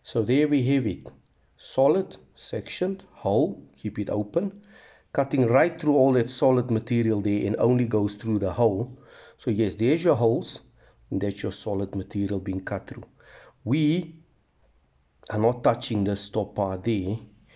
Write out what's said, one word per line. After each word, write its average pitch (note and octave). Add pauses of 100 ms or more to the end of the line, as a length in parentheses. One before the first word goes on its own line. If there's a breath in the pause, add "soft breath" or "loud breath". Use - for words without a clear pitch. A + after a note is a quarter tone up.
So -
there C3+
we C#3+
have C3+
it. F2+ (480)
Solid, E3 (180)
sectioned, -
hole, C3 (120)
keep -
it G#2
open. G#2+ (520 loud breath)
Cutting C3+
right D3+
through D3
all C3+
that A#2+
solid B2+
material A2+
there G#2
and G2+
only B2
goes G#2
through A2
the F#2+
hole. G#2+ (380 loud breath)
So -
yes, G2+
there's C3+
your E3
holes, A#2 (500 soft breath)
and F#2+
that's G2+
your G#2
solid G2
material G2
being F#2
cut G2
through. - (580 loud breath)
We D#3 (1120)
are G#2+
not B2
touching A#2
this G2+
top -
part F#2+
there, G2+ (400 soft breath)